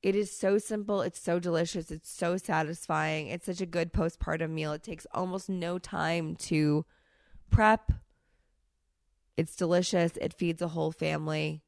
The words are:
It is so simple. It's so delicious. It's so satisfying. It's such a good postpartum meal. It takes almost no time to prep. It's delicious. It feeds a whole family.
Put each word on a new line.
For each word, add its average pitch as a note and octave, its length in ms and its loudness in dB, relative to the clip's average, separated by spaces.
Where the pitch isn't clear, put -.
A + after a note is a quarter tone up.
It G3 120 2
is G3+ 220 -2
so G3 220 4
simple. G#3 440 -2
It's - 180 -4
so F3 180 0
delicious. E3+ 520 0
It's D#3 200 -12
so F3 260 0
satisfying. D#3 920 -2
It's - 180 -8
such F3+ 140 -4
a F#3 60 -2
good E3+ 260 -2
postpartum D#3+ 580 0
meal. D#3 220 -2
It D#3 100 -6
takes E3+ 300 -12
almost F#3 360 -4
no F3+ 300 -2
time E3 580 -2
to D3+ 480 2
prep. A3 420 6
It's - 200 -2
delicious. F3 600 2
It - 180 -4
feeds E3 280 -2
a E3+ 60 -2
whole D#3+ 240 0
family. D#3 760 -2